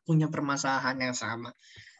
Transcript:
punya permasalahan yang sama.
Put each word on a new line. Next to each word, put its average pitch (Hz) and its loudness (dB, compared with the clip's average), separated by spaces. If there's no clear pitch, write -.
punya 156 4
permasalahan 135 0
yang 123 -2
sama. 117 -6